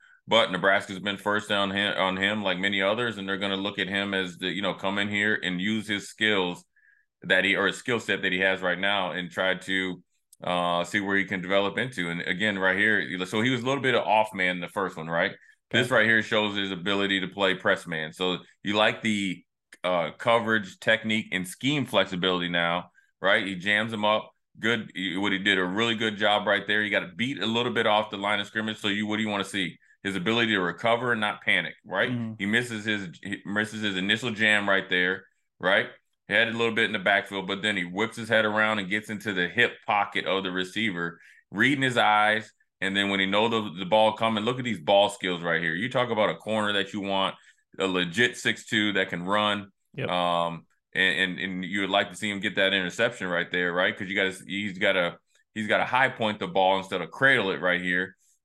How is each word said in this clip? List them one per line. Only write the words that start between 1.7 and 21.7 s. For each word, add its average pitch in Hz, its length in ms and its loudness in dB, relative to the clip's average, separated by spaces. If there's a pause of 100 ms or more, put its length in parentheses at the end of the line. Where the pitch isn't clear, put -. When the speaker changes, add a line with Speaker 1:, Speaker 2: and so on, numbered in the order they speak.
Speaker 1:
on 92 200 0
him, 101 260 0
like 92 140 0
many 98 240 -2
others, 107 360 0
and 95 120 -8
they're 98 80 -2
gonna 98 180 -2
look 101 220 -4
at 95 100 -2
him 101 260 -2
as 92 240 -2
the, 90 120 -4
you 87 120 -4
know, 90 120 -2
come 98 240 -4
in 101 100 -2
here 104 360 0
and 90 180 -4
use 107 260 -2
his 101 220 -4
skills 95 560 0 (580)
that 92 200 4
he, 95 120 2
or 98 120 2
his 87 100 -2
skill 117 220 -2
set 101 220 -2
that 95 100 -2
he 90 80 -2
has 95 220 2
right 90 180 0
now 98 320 0
and 87 200 -6
try 92 240 0
to, 92 460 -4 (420)
uh, 87 400 0
see 107 160 -2
where 98 160 0
he 95 100 2
can 95 160 -4
develop 98 360 0
into. 101 320 -4
And 85 120 -4
again, 98 380 -2
right 95 180 2
here, 92 480 0
so 107 160 -2
he 123 80 2
was 123 120 -2
a 117 40 -10
little 135 160 -2
bit 127 140 2
of - 100 2
off 107 280 2
man 90 220 0
in 90 60 -6
the 87 60 -6
first 92 300 -4
one, 80 100 -8
right? 85 240 0 (400)
This 123 160 2
Speaker 2:
Okay. 127 80 2
Speaker 1:
right 107 100 6
here 113 160 4
shows 107 360 0
his 98 140 -2
ability 98 500 0
to 92 60 -4
play 95 280 2
press 92 320 0
man. 80 240 -6
So 90 280 -2 (240)
you 101 120 -2
like 113 260 2
the, 101 420 -2 (400)
uh, 87 340 0
coverage, 110 600 2
technique, 110 520 0
and 92 160 -4
scheme 139 380 -2